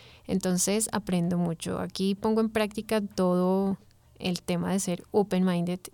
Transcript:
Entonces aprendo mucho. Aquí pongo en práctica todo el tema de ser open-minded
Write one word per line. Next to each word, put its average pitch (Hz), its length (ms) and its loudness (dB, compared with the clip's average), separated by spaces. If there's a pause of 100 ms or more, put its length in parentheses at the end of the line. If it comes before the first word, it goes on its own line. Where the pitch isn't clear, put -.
(260)
Entonces 190 680 0
aprendo 180 440 0
mucho. 175 420 -2
Aquí 185 360 -2
pongo 220 260 0
en 226 100 2
práctica 214 520 0
todo 190 760 2 (420)
el - 240 -4
tema 175 300 -2
de 196 80 0
ser 175 300 -4
open-minded 185 680 2 (140)